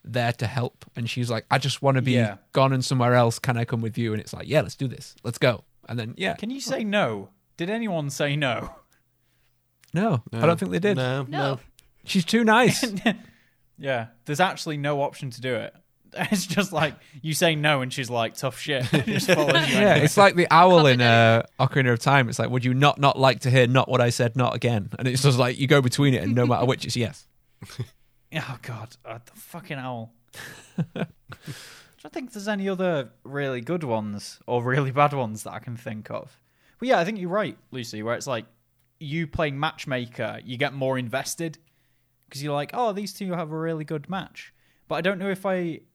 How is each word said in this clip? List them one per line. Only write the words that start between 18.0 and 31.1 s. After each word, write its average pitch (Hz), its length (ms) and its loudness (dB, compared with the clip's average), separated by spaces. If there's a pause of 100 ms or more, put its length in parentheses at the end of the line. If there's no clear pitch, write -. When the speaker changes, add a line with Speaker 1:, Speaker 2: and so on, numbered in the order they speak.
Speaker 2:
like, 113 240 -2
"Tough 131 240 -6
shit." 139 260 -4
<laughs> 143 220 0
Just - 240 -2
follows 156 380 2
you - 80 0
Speaker 1:
Yeah, 202 160 6
Speaker 2:
anyway. 147 120 6
Speaker 1:
it's - 120 2
like 196 180 8
the 175 160 4
owl 165 360 8
in, 127 120 6
Speaker 4:
Covenant. 117 480 6 (120)
Speaker 1:
uh, 131 80 2
Ocarina 131 260 2
of 113 80 2
Time. 135 280 4
It's 123 100 -6
like, 120 120 -2
"Would 123 140 -2
you 127 100 2
not, 139 240 4
not 139 200 4
like 131 220 4
to 127 100 0
hear 127 160 6
not 127 220 4
what 123 140 2
I 120 80 4
said, 117 260 0
not 123 180 0
again?" 113 440 -2
And 123 100 -4
it's 123 140 0
just 131 160 4
like, 127 200 0
you 135 80 0
go 143 140 6
between 131 340 2
it 92 80 0
and 131 120 -2
no 123 120 2
matter 123 200 2
which, - 200 -2
it's - 100 -4
yes. 113 300 -6 (360)
<laughs> - 160 -18 (540)
Speaker 2:
Oh, 131 300 -8
God. 113 420 -14
Uh, 110 200 -14
the - 80 -20
fucking - 460 -14
owl. 123 340 -10 (260)
Speaker 1:
<laughs> - 560 -10
Speaker 2:
I 175 120 -6 (960)